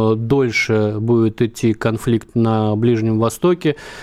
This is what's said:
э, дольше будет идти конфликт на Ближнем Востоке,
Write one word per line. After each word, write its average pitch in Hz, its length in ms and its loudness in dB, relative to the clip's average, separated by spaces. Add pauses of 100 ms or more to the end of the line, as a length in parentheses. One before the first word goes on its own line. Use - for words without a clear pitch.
(120)
э, 110 40 2
дольше 113 840 0
будет 113 420 0
идти 113 320 0
конфликт 113 640 -2
на 110 400 2
Ближнем 113 420 0
Востоке, 151 580 0 (280)